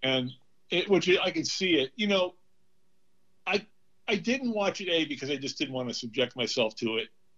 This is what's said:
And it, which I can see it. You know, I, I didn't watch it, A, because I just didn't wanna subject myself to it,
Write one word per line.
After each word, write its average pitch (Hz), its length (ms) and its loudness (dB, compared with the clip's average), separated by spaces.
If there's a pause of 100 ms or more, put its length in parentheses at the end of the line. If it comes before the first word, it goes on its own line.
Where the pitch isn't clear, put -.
And 131 280 0 (400)
it, 180 180 0
which 180 200 4
I 185 220 4
can 160 140 -2
see 180 300 0
it. 135 200 2
You 208 120 0
know, 185 280 2 (1120)
I, 202 180 0 (420)
I 226 80 2
didn't 240 380 0
watch 202 280 0
it, 180 80 -6
A, 165 160 4
because 135 240 -6
I 147 80 0
just 135 200 -6
didn't 135 160 -4
wanna 123 200 -2
subject 120 420 -2
myself 117 420 0
to 110 200 -2
it, 110 100 -4 (300)